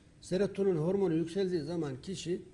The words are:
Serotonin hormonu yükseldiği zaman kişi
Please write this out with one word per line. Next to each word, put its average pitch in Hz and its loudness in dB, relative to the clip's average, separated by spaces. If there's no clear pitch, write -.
Serotonin 190 2
hormonu 180 2
yükseldiği 170 0
zaman 143 -4
kişi 180 -4